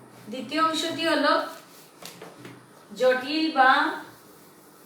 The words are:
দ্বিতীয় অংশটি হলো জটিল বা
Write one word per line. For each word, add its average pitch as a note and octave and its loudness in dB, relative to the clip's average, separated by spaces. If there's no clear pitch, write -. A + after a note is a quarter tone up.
দ্বিতীয় C#4 -2
অংশটি D#4+ -2
হলো D4+ 2
জটিল C4+ 0
বা C4 2